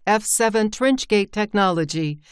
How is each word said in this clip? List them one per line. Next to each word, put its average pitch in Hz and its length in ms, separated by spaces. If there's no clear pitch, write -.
F 214 180
seven 220 460
trench 262 380
gate 202 240
technology, 165 880